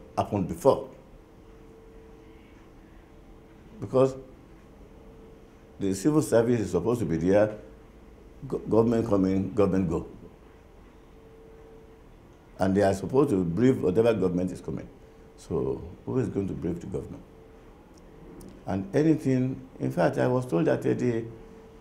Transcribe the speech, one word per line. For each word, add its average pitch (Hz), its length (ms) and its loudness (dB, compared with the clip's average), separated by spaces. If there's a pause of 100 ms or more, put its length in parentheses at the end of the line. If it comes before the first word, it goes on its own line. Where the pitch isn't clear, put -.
(180)
happened 98 300 -2
before. - 420 0 (3000)
Because 131 360 2 (1600)
the 95 160 0
civil 151 260 2
service 117 400 2
is 92 120 -4
supposed 98 280 0
to 101 60 -4
be 80 100 -2
there, 98 400 4 (920)
go-, - 120 -6
government 113 500 2
come 98 180 4
in, 95 280 0
government 95 340 2
go. 82 180 -4 (2500)
And 95 180 2
they 101 60 6
are 98 100 4
supposed 131 380 2
to 95 140 2
brief 107 320 2
whatever 113 360 2
government 92 380 0
is - 100 -12
coming. - 280 -10 (600)
So, 67 320 -4 (240)
who 117 140 -4
is 113 100 0
going 98 200 -4
to 87 40 -6
brief - 280 -6
the - 60 -14
governor? - 320 -10 (1500)
And 95 280 -4
anything, 131 640 0 (220)
in 135 100 -4
fact, 151 280 0
I 127 100 2
was 127 180 0
told 165 200 0
that, 127 140 2
uh, 131 120 0
the 117 320 -2 (560)